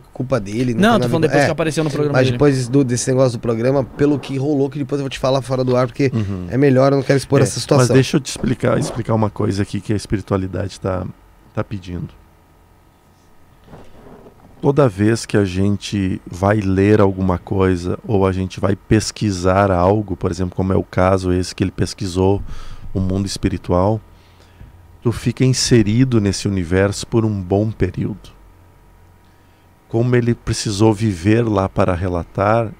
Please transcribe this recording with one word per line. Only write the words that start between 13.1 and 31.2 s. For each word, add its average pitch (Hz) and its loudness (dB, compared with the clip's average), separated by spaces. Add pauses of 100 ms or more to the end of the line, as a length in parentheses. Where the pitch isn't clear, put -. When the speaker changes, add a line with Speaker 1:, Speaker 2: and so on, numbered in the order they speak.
Speaker 3:
Toda 143 4
vez 104 0
que - -2
a 101 4
gente 98 -2
vai 98 0
ler 98 4
alguma 95 2
coisa 92 -2
ou 95 2
a 95 2
gente 92 -6
vai 98 0
pesquisar 98 0
algo, 92 2
por 92 -4
exemplo, 90 -6
como 95 0
é 92 2
o 90 2
caso 92 0
esse 90 -2
que - -6
ele 92 -2
pesquisou, 95 -2 (500)
o 98 -4
mundo 95 -2
espiritual, 95 -2 (1000)
tu 117 0
fica - -2
inserido 120 2
nesse 101 -2
universo 95 0
por 113 0
um 104 -2
bom 98 0
período. - -6 (1600)
Como 123 0
ele 117 2
precisou 110 2
viver 107 0